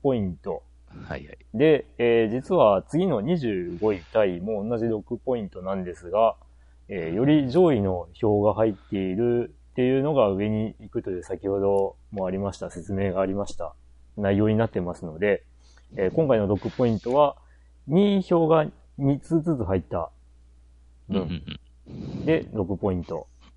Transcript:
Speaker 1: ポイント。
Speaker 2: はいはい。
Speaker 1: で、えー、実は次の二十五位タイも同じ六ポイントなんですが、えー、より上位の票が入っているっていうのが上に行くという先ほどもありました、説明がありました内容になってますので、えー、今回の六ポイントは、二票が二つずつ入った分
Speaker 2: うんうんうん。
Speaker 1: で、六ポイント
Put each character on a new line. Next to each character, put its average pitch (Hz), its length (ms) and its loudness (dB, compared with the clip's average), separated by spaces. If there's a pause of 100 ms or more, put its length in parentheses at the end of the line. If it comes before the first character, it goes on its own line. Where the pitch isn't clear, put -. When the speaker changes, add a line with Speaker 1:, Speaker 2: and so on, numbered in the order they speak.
Speaker 1:
ポ 135 120 0
イ 113 80 -2
ン 90 160 -6
ト。 90 240 -8 (440)
Speaker 2:
は 69 120 -10
い 71 80 -14
は - 60 -20
い。 - 60 -20 (140)
Speaker 1:
で、 143 320 4 (140)
え 117 320 4
ー、 - 0 -
実 131 240 -2
は 107 340 6
次 185 180 0
の 131 140 0
二 160 160 0
十 92 420 -4
五 107 140 2
位 95 60 -2 (160)
タ 110 100 4
イ 87 160 -2
も 104 260 -4
同 117 120 -2
じ 113 100 -2
六 110 300 -4
ポ 127 180 -2
イ 113 60 -8
ン 95 80 -10
ト 92 100 -16
な 95 140 -4
ん 95 100 -4
で 87 100 -8
す 85 160 -16
が、 110 240 4 (540)
え 85 240 -6
ー、 - 20 -2
よ 120 120 0
り 143 240 4
上 165 240 4
位 101 80 2
の 90 320 -2
票 104 260 2
が 101 140 4
入 110 160 2
っ - 20 -2
て - 240 -10
い 95 180 -2
る 120 380 0 (200)
っ - 20 -20
て 127 80 0
い 131 160 2
う 135 60 0
の 151 100 -2
が 110 160 4
上 101 180 -2
に 107 300 -4
行 107 100 -20
く - 140 -6
と 104 80 -8
い 92 80 -6
う 85 60 -12
先 95 240 -8
ほ 98 100 -2
ど 98 380 0 (160)
も 95 140 -4
あ 92 40 -4
り 95 80 -4
ま 98 140 -4
し - 80 -18
た、 92 100 -8
説 92 220 -10
明 98 200 -2
が 95 80 -2
あ 98 60 2
り 98 80 -4
ま 101 100 -4
し - 120 -10
た 80 180 -10 (420)
内 101 220 2
容 107 100 4
に 110 60 2
な 113 120 2
っ - 40 -18
て 98 100 -4
ま 87 140 -6
す - 100 -12
の 80 140 -12
で、 98 240 2 (540)
え 95 120 0
ー、 - 40 0
今 160 160 2
回 117 100 4
の 104 80 2
六 98 240 -2
ポ 127 160 0
イ 113 80 2
ン 98 60 -2
ト 123 120 -4
は、 143 220 4 (540)
二 196 340 2
票 165 240 2
が 156 180 4 (340)
二 139 200 2
つ 165 240 0
ず 160 140 0
つ 113 80 -4
入 95 140 0
っ 87 40 -2
た 85 300 -8 (960)
分 95 140 -2
Speaker 2:
う - 20 -6
ん 80 40 -6
う 87 40 -6
ん - 280 -10 (600)
う - 20 -8
ん。 - 20 -8
Speaker 1:
で、 160 280 0
六 98 240 -4
ポ 101 160 -2
イ - 20 -2
ン 87 80 -4
ト 80 240 -10 (300)